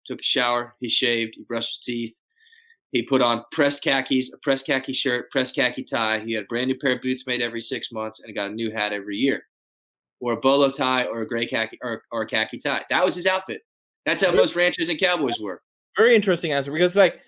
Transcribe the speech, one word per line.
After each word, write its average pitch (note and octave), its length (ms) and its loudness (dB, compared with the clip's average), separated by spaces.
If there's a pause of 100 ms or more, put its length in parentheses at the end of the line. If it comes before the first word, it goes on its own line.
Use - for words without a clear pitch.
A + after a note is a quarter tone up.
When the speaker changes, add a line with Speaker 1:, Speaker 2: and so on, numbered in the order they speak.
Speaker 1:
took C3 160 -10
a - 40 -6
shower, A#2+ 560 0
he B2 80 -4
shaved, A2+ 480 0
he - 60 -20
brushed - 340 -6
his - 80 -12
teeth, A#2 300 -6 (760)
he A#2+ 120 6
put C3 200 4
on A#2 300 2
pressed C#3+ 300 2
khakis, C3 500 2
a - 60 -18
pressed C3+ 280 0
khaki C3 280 -2
shirt, B2 360 -2
pressed B2+ 240 -2
khaki B2+ 300 0
tie. A2 360 0
He A2 120 -6
had G#2+ 120 -2
a - 20 -16
brand B2 220 -2
new B2+ 100 -2
pair C3 140 0
of B2 100 -4
boots B2+ 240 -4
made B2 160 -2
every A#2 180 -4
six A#2 320 -6
months, A2 280 -8
and A2+ 140 -16
got G2+ 160 -4
a G#2 40 -10
new A2+ 180 -4
hat G#2 200 -2
every G2+ 240 -6
year, A#2+ 300 0 (760)
or A#2+ 120 -2
a A2 40 -2
bolo C#3 340 4
tie, B2+ 340 0
or A2+ 180 -6
a A2 60 -4
gray A#2+ 180 -2
khaki, A2+ 360 -4
or, A#2 280 -8
or A#2 120 -4
a G#2+ 40 -6
khaki A2 320 -4
tie. C3+ 320 -4
That D3+ 140 2
was F3+ 100 2
his F3+ 120 -4
outfit. F#3 340 -2 (460)
That's E3 160 0
how F#3 60 6
Speaker 2:
Very F3 100 4
Speaker 1:
most E3+ 180 2
ranchers F3 320 0
and E3 100 -2
cowboys D#3+ 400 0
were. G2 240 -8 (340)
Speaker 2:
Very A3+ 200 6
interesting F3 360 0
answer, C#3 200 -2
because, F3 240 2
like, F#3+ 320 4